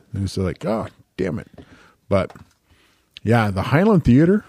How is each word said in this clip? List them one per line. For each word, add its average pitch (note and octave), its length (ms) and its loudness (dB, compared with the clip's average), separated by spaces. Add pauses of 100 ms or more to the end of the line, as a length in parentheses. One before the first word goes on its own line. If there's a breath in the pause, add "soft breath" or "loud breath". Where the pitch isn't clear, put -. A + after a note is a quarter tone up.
(140)
it G2 60 -6
was F#2+ 180 -6
like, F#2 260 -6
"Oh, A2 220 -6 (300)
damn F#2+ 240 -6
it." - 80 -18 (600 loud breath)
But, F#2+ 240 -2 (920)
yeah, A2 260 2
the F#2+ 120 -4
Highland F3+ 420 2
Theater E3+ 440 4